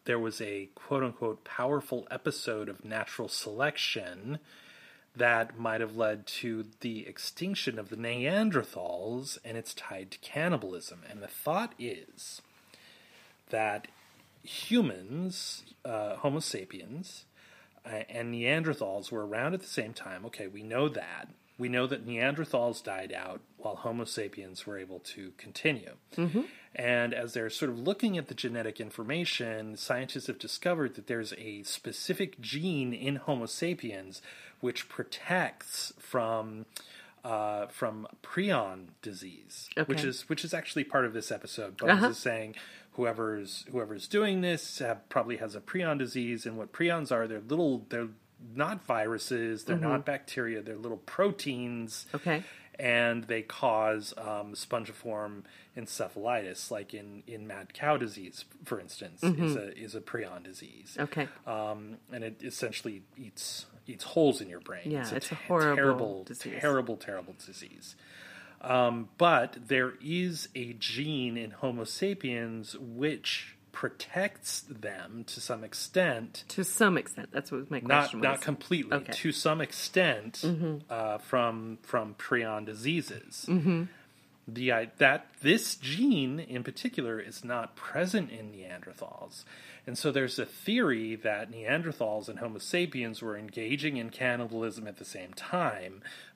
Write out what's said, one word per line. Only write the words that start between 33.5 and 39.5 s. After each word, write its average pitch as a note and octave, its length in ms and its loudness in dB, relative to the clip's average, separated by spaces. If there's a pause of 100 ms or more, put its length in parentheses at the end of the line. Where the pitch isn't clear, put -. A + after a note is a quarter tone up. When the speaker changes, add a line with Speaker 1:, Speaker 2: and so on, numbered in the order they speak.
Speaker 1:
which - 280 -2
protects - 1120 -2
from, A2+ 680 -2 (580)
uh, G#2+ 420 0
from G#2+ 400 -4 (160)
prion A2 640 2 (160)
disease, F#2 760 -12